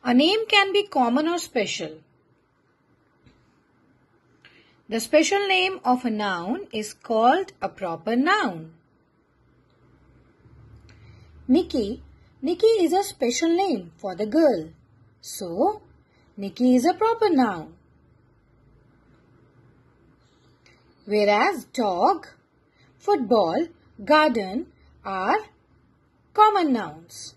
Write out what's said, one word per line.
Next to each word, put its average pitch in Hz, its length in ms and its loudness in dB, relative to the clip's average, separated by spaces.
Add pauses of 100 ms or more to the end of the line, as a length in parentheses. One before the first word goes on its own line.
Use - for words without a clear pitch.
A 247 120 -2
name 370 340 4
can 392 240 2
be 403 120 2
common 277 440 0
or 349 100 -2
special. 190 600 -6 (3000)
The 220 120 -4
special 320 480 2
name 381 360 0
of 254 220 0
a 233 40 -2
noun 208 640 -4
is 214 220 -8
called 247 580 0 (100)
a 196 60 -6
proper 180 480 -6
noun. 262 560 -2 (2750)
Nikki, 262 540 0 (400)
Nikki 349 260 0 (180)
is 302 80 0
a 392 100 2
special 330 460 -2
name 330 480 -2
for 190 180 -10
the 208 100 -4
girl. 214 440 2 (500)
So, 220 600 -4 (560)
Nikki 240 380 0
is 247 100 2
a 359 80 2
proper 453 360 0
noun. 214 440 0 (3250)
Whereas 208 600 2
dog, 220 600 -2 (720)
football, 240 680 0 (380)
garden 262 640 0 (360)
are 202 360 -2 (960)
common 415 380 4
nouns. 170 640 -8